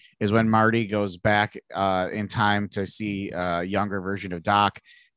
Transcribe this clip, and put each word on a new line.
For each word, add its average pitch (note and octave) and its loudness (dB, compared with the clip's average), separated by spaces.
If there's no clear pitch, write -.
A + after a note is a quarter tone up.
is G#2 2
when A2+ 4
Marty A2 4
goes G2+ -4
back, G#2 2
uh, F#2 0
in G2+ -6
time G#2 0
to G2 -4
see G2+ -6
a F2 -2
younger G2 -2
version F#2+ -6
of F2 -8
Doc, G2+ 2